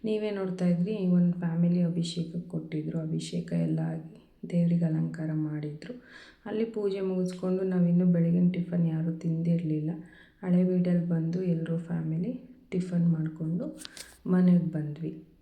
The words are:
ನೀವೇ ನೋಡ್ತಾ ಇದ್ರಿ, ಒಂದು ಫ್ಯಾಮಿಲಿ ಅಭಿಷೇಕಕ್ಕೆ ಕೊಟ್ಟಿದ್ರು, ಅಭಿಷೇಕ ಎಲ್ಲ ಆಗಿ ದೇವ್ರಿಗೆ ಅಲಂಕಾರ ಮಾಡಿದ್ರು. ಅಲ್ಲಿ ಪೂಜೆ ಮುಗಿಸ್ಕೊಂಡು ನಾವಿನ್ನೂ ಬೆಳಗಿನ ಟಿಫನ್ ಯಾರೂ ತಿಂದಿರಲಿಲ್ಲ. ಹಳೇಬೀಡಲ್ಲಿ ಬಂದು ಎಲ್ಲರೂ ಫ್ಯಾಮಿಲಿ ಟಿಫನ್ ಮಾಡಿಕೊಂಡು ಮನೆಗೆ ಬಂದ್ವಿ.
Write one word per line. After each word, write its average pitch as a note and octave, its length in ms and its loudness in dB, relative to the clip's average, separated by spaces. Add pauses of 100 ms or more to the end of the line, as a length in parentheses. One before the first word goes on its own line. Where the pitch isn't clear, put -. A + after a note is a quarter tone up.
ನೀವೇ G#3+ 260 -2
ನೋಡ್ತಾ F#3 360 -2
ಇದ್ರಿ, F3+ 400 0
ಒಂದು F3 320 4
ಫ್ಯಾಮಿಲಿ F3 440 2
ಅಭಿಷೇಕಕ್ಕೆ E3+ 680 -2
ಕೊಟ್ಟಿದ್ರು, D#3+ 500 -6
ಅಭಿಷೇಕ E3 540 -4
ಎಲ್ಲ E3 280 0
ಆಗಿ D#3+ 480 -8 (220)
ದೇವ್ರಿಗೆ E3+ 340 2
ಅಲಂಕಾರ D#3+ 480 -2
ಮಾಡಿದ್ರು. D3+ 720 -6 (440)
ಅಲ್ಲಿ G#3+ 180 -2
ಪೂಜೆ G3+ 360 -2
ಮುಗಿಸ್ಕೊಂಡು F#3 640 -2
ನಾವಿನ್ನೂ F3+ 440 4
ಬೆಳಗಿನ F3 440 4
ಟಿಫನ್ F3 380 0
ಯಾರೂ D#3+ 240 -2
ತಿಂದಿರಲಿಲ್ಲ. E3 800 0 (520)
ಹಳೇಬೀಡಲ್ಲಿ F3+ 680 2
ಬಂದು E3+ 340 0
ಎಲ್ಲರೂ E3 360 0
ಫ್ಯಾಮಿಲಿ E3+ 640 -4 (300)
ಟಿಫನ್ F3 420 2
ಮಾಡಿಕೊಂಡು D#3+ 680 -4 (460)
ಮನೆಗೆ F3+ 380 6
ಬಂದ್ವಿ. D#3 600 -6 (180)